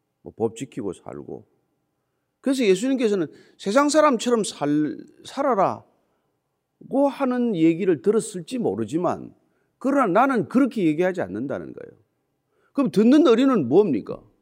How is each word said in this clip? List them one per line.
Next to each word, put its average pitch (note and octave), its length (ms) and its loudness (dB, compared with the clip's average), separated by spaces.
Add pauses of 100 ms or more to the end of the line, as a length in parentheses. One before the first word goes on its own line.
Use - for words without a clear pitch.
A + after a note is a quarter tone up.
(220)
뭐 F2 140 -18
법 A2 180 -2
지키고 G#2+ 380 -10
살고. C#2+ 540 -16 (960)
그래서 C4 240 -2
예수님께서는 G#3 640 0 (320)
세상 C4+ 300 2
사람처럼 B3 560 2
살-, D3 540 -4 (260)
살아라고 G3 600 -2 (1300)
하는 B3 460 -2
얘기를 E3 460 2
들었을지 G#3 560 -2
모르지만 A2+ 760 -4 (440)
그러나 C4+ 280 0
나는 A3 420 2
그렇게 A#3 360 0
얘기하지 E3+ 380 0
않는다는 F#2+ 500 -8
거예요. - 260 -18 (760)
그럼 B3+ 160 0
듣는 B3+ 360 6
어린은 A#3 420 4
뭡니까? D#3 540 0 (200)